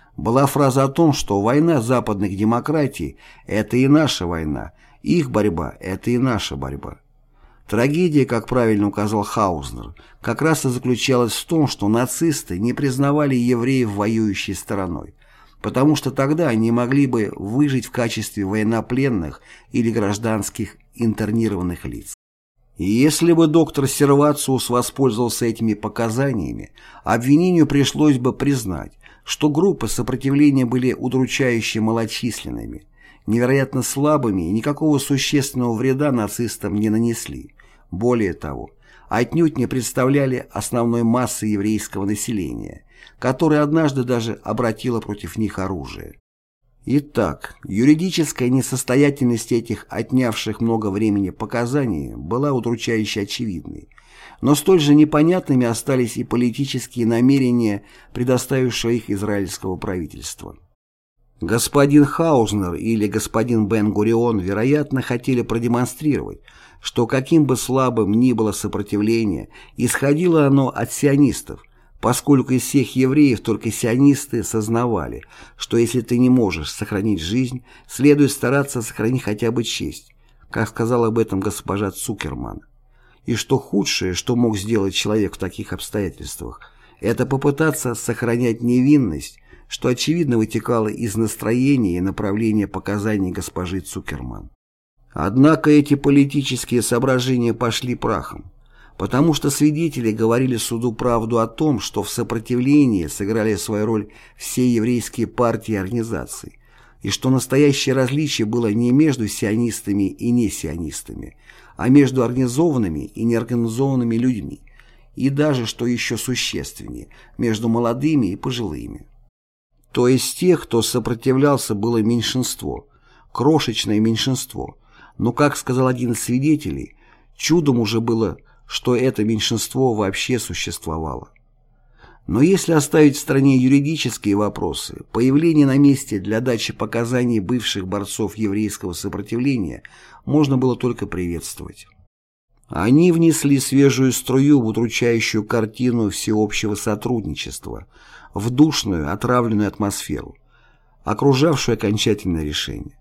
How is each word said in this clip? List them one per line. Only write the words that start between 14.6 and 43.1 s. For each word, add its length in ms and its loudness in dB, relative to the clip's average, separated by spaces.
потому 340 2
что 140 -4
тогда 380 0
они 240 2
могли 340 2
бы 300 0
выжить 500 0
в 60 -16
качестве 520 -4
военнопленных 1000 -2
или 200 0
гражданских 880 -2
интернированных 880 -2
лиц. 300 -12
И 120 -2
если 440 4
бы 120 6
доктор 420 2
Сервациус 840 2
воспользовался 760 0
этими 300 0
показаниями, 960 -4
обвинению 640 4
пришлось 500 2
бы 160 0
признать, 640 -4
что 260 0
группы 380 2
сопротивления 800 2
были 280 0
удручающе 880 -2
малочисленными, 1080 -4
невероятно 560 2
слабыми 640 0
и 40 0
никакого 440 0
существенного 800 -2
вреда 360 0
нацистам 600 -4
не 160 0
нанесли. 640 -2
Более 420 0
того, 360 -10
отнюдь 480 0
не 80 0
представляли 840 0
основной 500 -2
массы 460 0
еврейского 580 -2
населения, 800 -6